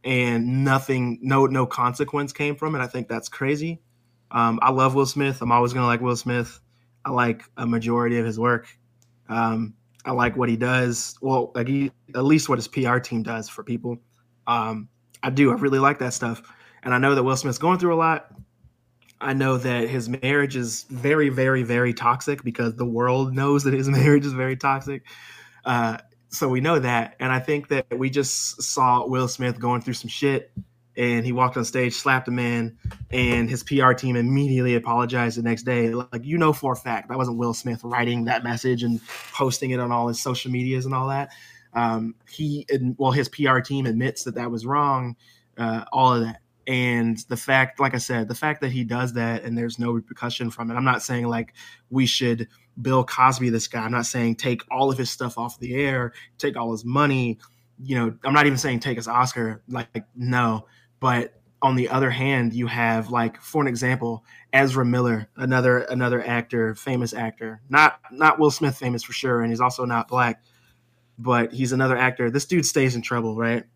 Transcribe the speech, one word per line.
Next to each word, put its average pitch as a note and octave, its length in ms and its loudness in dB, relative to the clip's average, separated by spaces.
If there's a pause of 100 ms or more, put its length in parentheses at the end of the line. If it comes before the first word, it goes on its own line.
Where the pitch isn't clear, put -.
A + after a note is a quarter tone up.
and B2 600 2
nothing, C3 560 0
no, C3+ 240 4
no C3 220 2
consequence C3+ 680 -2
came D3 240 -4
from D#3 180 -4
it, C3+ 60 -4
I B2 60 -2
think A#2+ 220 -8
that's A#2 200 -6
crazy. D3+ 540 -4 (480)
Um, A#2 320 2
I B2+ 80 6
love C3 240 4
Will C#3 100 4
Smith. C3+ 380 -2
I'm A#2+ 100 2
always B2 220 4
gonna B2+ 120 2
like A#2 140 2
Will B2 160 0
Smith. B2 420 -4 (460)
I C#3+ 60 -6
like A#2+ 320 0 (140)
a B2 100 -6
majority A#2 520 0
of A2+ 60 0
his A2 140 -4
work. A#2+ 300 0 (600)
Um, A2+ 460 -2 (300)
I B2+ 80 -4
like B2 240 2
what B2 120 0
he A#2 80 2
does. B2 640 0
Well, C3 340 0
like, A#2+ 140 -2
he, C#3 220 0 (240)
at C3 100 0
least D3+ 240 4
what B2 100 2
his A2+ 100 -8
P C3 180 -2
R B2 140 2
team A#2 220 -4
does A2+ 260 -6
for - 140 -16
people. A#2 360 -6 (480)
Um, A2 420 -2 (340)
I C3 80 -2
do. C3+ 200 4
I A#2+ 40 2
really C3+ 240 0
like C#3 200 4
that B2+ 160 -4
stuff. A2+ 280 -6 (400)
And B2+ 120 0
I B2 40 2
know C#3 160 4
that C3 80 2
Will C3 140 2
Smith's C3 220 -4
going F3+ 200 2
through F3 160 2
a - 20 2
lot. D#3+ 380 0 (880)
I C3+ 140 -2
know C3+ 240 2
that A#2+ 300 -2
his A#2+ 200 -4
marriage C3+ 480 0
is A#2 320 -6
very, C#3+ 400 2
very, C3 340 2
very A#2+ 300 2
toxic B2+ 500 0
because A#2 340 -2
the B2 100 -2
world B2+ 480 0
knows C#3 300 2
that C3+ 100 2
his C3+ 140 0
<laughs> - 20 0
marriage C#3+ 340 6
is C#3 80 -4
very C3 240 -2
toxic. C3+ 480 -4 (600)
Uh, A#2+ 340 0 (320)
so - 180 -2
we B2+ 120 2
know D#3+ 180 2
that. A#2+ 400 0
And C3 140 0
I B2+ 80 2
think D3 280 -2
that B2+ 300 -2
we C3 100 0
just - 540 -2
saw B2+ 440 2
Will B2+ 220 0
Smith B2 300 -4
going A#2+ 240 0
through B2 120 -6
some - 140 -10
shit, - 440 -2 (440)
and A#2+ 280 0
he B2+ 80 -2
walked B2+ 240 2
on A#2+ 80 -2
stage, B2 300 -2
slapped C3 340 0
a - 20 -4
man, A#2+ 480 -2 (320)
and A#2+ 400 2
his B2+ 120 -4
P C#3 180 0
R B2+ 140 8
team B2+ 220 0
immediately B2+ 580 2
apologized A#2+ 640 0
the A#2 40 -4
next A#2 220 -2
day. A#2+ 280 2
Like, A#2+ 320 -6
you D#3 140 -2
know D#3 140 4
for C3+ 200 -2
a A#2 40 -2
fact A2+ 320 -6
that B2 100 -4
wasn't B2 200 -2
Will A#2 160 0
Smith A#2 280 -6
writing A#2+ 420 -2
that A#2 200 -2
message A#2+ 380 0
and A#2 180 0 (320)
posting C3 380 0
it B2+ 100 -2
on A#2+ 120 -2
all A#2+ 160 0
his A#2 140 -4
social B2+ 280 -4
medias B2+ 360 -2
and C3+ 80 -4
all C3 140 -2
that. C#3 220 -4 (440)
Um, A2+ 400 -2 (140)
he, D3 440 -4
ad-, B2+ 240 0
well, C3 160 2
his C3+ 160 0
P D3 180 -2
R B2+ 140 4
team C3+ 260 -4
admits A#2+ 380 -2
that A#2 120 -8
that A#2+ 140 -6
was A2+ 140 -8
wrong, C3+ 520 -2 (420)
uh, A2+ 340 -4
all B2+ 220 4
of A#2 80 2
that. A2+ 180 -6 (260)
And A#2+ 520 0 (100)
the B2 80 -4
fact, C3 440 0
like C3 140 2
I B2 40 -2
said, A2+ 300 -4
the A#2+ 60 -6
fact D3+ 260 -4
that C3 100 -2
he B2+ 140 -2
does A#2+ 300 -4
that A#2 280 -2
and A#2 160 -6
there's A#2 200 -6
no A#2+ 120 -2
repercussion A#2 600 -6
from A#2 200 -8
it, A#2 40 -6
I'm B2+ 100 -2
not B2 180 2
saying, A#2+ 240 -2
like, A#2 280 -4 (340)
we B2+ 180 2
should A#2 400 0 (340)
Bill C3 220 4
Cosby B2+ 480 2
this A2+ 160 0
guy. A#2 140 -6
I'm A2 100 -6
not A#2+ 160 -2
saying A#2 300 0
take B2 340 -2
all C3+ 200 2
of B2+ 80 -2
his B2+ 120 -4
stuff B2 260 -8
off A#2+ 220 -8
the B2 160 -8
air, C3 380 -2 (260)
take C#3+ 180 -4
all A#2 140 -4
his A2+ 140 -6
money. C3 540 2 (440)
You C3 140 -4
know, A#2 180 0 (100)
I'm C3+ 100 0
not D3 120 6
even C3+ 120 2
saying B2+ 220 -2
take A#2+ 180 -4
his A2 100 -10
Oscar. A#2 600 -2
Like, A#2+ 360 -8 (100)
no. B2 520 0 (340)
But - 340 0 (260)
on C3 140 4
the B2 140 0
other C3 220 2
hand, B2 420 0
you A#2+ 160 -2
have, A2+ 420 0
like, A#2 300 -2
for - 200 -4
an C#3 60 2
example, B2 580 -2 (280)
Ezra C3 320 4
Miller, A#2+ 520 2
another, B2+ 420 4
another B2 460 0
actor, A#2 520 -2
famous B2 360 -4
actor, A2+ 560 -8
not, C#3+ 320 4 (120)
not D3+ 260 4
Will D3+ 120 6
Smith C#3 260 -2
famous B2 260 -4
for - 120 -14
sure, B2 260 0
and A#2 100 0
he's A#2 120 -2
also B2+ 240 0
not A#2 200 -2
black, B2 360 0 (760)
but A#2+ 340 2
he's B2+ 200 -2
another C3 240 2
actor. B2+ 340 2
This C#3 140 -2
dude E3+ 220 2
stays C3 280 2
in A#2 80 -4
trouble, A2+ 320 -2
right? A#2 300 0 (120)